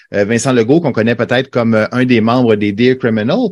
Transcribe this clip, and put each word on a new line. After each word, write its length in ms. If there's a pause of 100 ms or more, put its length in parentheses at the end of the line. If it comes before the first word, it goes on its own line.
(140)
euh, 120
Vincent 280
Legault, 260
qu'on 120
connaît 240
peut-être 340
comme, 240
euh, 180
un 140
des 160
membres 340
des 160
Dear 280
Criminal, 400 (120)